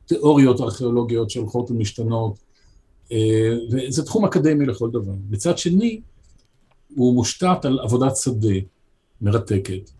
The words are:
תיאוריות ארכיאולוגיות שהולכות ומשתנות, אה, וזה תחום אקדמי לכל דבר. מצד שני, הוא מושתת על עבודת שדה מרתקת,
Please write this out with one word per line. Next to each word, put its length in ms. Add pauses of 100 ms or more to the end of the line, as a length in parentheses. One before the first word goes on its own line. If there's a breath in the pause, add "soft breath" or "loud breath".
תיאוריות 560
ארכיאולוגיות 680
שהולכות 420
ומשתנות, 680 (720)
אה, 420 (180)
וזה 340
תחום 200
אקדמי 400
לכל 260
דבר. 220 (160)
מצד 280
שני, 440 (920)
הוא 180
מושתת 520
על 140
עבודת 380
שדה 380 (680)
מרתקת, 680 (100)